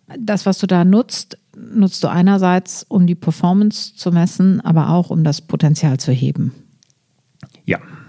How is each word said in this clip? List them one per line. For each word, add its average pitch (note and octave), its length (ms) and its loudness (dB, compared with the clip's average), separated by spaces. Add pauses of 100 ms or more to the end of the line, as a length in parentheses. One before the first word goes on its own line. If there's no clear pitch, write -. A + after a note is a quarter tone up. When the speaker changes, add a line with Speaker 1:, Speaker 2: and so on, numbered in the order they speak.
(180)
Speaker 1:
das, G#3 280 -4
was F#3+ 140 0
du G3 80 -2
da F3 180 2
nutzt, - 520 0 (200)
nutzt - 460 -2
du D#3 60 0
einerseits, F#3 800 0
um F3+ 200 2
die F3 80 0
Performance F#3+ 800 -2
zu - 160 -6
messen, F3+ 500 2
aber D#3+ 280 0
auch, E3+ 200 0
um D#3+ 140 0
das D3 180 -2
Potenzial D3+ 580 0
zu - 120 -4
heben? C3 420 -2 (1120)
Speaker 2:
Ja. - 140 -4 (300)